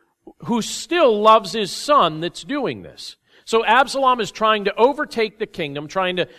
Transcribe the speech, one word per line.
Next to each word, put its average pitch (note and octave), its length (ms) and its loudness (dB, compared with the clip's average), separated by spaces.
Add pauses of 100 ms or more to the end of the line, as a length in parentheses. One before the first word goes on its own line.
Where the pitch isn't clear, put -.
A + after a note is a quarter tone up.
(460)
who A3+ 180 -2
still C#4 580 0
loves G#3+ 300 4
his G#3+ 200 -4
son F3+ 480 0
that's E3+ 240 -8
doing E3+ 380 -6
this. - 340 -18 (320)
So A3+ 160 0
Absalom B3+ 580 2
is F#3+ 100 -6
trying G#3+ 340 0
to G3 100 -2
overtake A#3+ 640 0
the G#3+ 80 -6
kingdom, D3 420 -8
trying F#3 280 -2
to, E3+ 120 -2 (120)